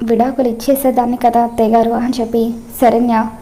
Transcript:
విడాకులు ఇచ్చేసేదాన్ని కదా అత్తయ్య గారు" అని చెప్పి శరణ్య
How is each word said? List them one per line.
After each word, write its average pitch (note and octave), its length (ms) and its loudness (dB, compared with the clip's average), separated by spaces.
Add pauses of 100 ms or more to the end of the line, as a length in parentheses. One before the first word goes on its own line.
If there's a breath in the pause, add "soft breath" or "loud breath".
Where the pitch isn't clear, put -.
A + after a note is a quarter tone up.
విడాకులు A#3+ 460 0
ఇచ్చేసేదాన్ని B3 680 0
కదా A#3 260 2
అత్తయ్య A3+ 280 0
గారు" A3+ 200 2
అని A#3+ 300 -2
చెప్పి A#3 300 -2 (300)
శరణ్య A#3 440 2 (160 loud breath)